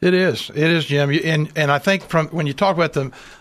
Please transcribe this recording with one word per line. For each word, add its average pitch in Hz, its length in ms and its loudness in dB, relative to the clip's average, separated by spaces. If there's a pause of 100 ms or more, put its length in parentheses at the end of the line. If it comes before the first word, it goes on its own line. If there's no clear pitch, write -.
It 180 140 2
is. 180 400 0
It 160 160 2
is, 160 140 0
Jim. 143 260 0
You, 156 80 2
and, 156 360 -2
and 151 140 0
I 143 80 2
think 196 240 0
from, 160 280 -2
when 160 180 -2
you 139 60 -2
talk 190 220 2
about 165 180 0
the, 135 180 -2 (300)